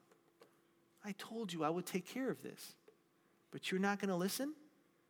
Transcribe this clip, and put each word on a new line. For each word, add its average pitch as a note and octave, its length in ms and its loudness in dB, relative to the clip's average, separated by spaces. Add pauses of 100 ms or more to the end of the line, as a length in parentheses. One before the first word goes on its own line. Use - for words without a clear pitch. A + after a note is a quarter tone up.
(1040)
"I G3+ 80 -6
told A3+ 400 -4
you D#3+ 120 2
I D3 60 6
would E3+ 160 0
take F3+ 200 -2
care B3+ 240 -2
of D#3 120 -4
this, - 320 -12 (760)
but - 200 -4
you're F#3 100 4
not G3+ 180 4
gonna G3 180 2
listen?" A3+ 380 2 (560)